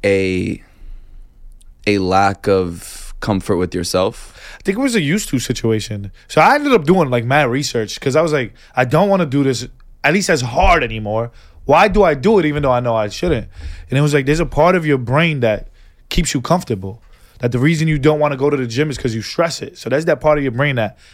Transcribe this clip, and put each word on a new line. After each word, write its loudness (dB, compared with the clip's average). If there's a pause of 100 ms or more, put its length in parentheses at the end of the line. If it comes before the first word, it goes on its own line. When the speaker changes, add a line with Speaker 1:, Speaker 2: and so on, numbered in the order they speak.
Speaker 1:
a, 0 (1200)
a 2
lack 0
of -2
comfort -2
with -4
yourself? -4 (240)
Speaker 2:
I -20
think -2
it -2
was -2
a 2
used -2
to -2
situation. -4 (160)
So 2
I 6
ended 2
up 2
doing, 2
like, 0
mad 2
research -4
'cause -2
I 4
was 0
like, -4 (220)
"I 2
don't 2
wanna 2
do 0
this, -2 (360)
at 2
least 0
as 2
hard 2
anymore. -4 (340)
Why 6
do 4
I 4
do 4
it 2
even -2
though 2
I 2
know 0
I 0
shouldn't?" -4 (420)
And 0
it 2
was 2
like, 2
there's 2
a 2
part 4
of -2
your 2
brain 0
that 0 (400)
keeps -2
you -2
comfortable. -4 (380)
That -2
the -2
reason 2
you 0
don't 2
wanna 0
go 0
to 0
the -4
gym -2
is -8
'cause -4
you -4
stress -2
it. -14
So -12
that's 0
that 0
part 2
of -2
your -2
brain -2
that, -4 (160)